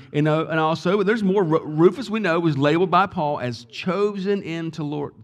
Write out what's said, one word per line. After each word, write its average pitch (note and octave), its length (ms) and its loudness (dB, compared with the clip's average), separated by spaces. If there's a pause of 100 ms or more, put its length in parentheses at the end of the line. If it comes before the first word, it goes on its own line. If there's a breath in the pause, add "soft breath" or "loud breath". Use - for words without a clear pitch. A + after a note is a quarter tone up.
(140 loud breath)
and, D3 140 2
uh, D#3 180 0
and D#3+ 140 -4
also, E3 380 0
but F#3+ 100 0
there's A3 160 0
more. F#3+ 200 2
Ru-, D#3 220 0
Rufus, F3 420 2
we G#3+ 120 -4
know, F3 200 0
was E3 160 2
labeled D#3 360 2
by F#3 160 4
Paul D3+ 320 -4
as A#2+ 260 -8
chosen G3+ 760 -2
in E3 260 -6
to D#3+ 140 -8
Lord, D3 300 -6 (100)